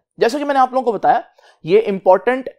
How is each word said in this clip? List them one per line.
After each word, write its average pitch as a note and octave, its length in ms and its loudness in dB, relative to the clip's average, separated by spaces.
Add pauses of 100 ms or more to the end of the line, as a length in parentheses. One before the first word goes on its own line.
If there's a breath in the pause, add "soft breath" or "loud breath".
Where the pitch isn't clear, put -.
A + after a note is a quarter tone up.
(200)
जैसा A#3 180 0
कि C#4+ 60 -6
मैंने C#4 160 0
आप B3+ 140 0
लोगों B3+ 100 -2
को A3+ 80 -2
बताया, F#3 320 0 (400 soft breath)
ये F#3 180 4
इंपॉर्टेंट G#3 760 0